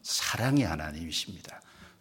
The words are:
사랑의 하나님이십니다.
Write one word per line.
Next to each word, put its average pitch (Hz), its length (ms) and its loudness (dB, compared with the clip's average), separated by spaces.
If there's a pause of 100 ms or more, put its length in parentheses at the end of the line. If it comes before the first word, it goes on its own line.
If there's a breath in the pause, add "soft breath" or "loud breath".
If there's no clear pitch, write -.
사랑의 131 600 2
하나님이십니다. 78 960 -4 (400 soft breath)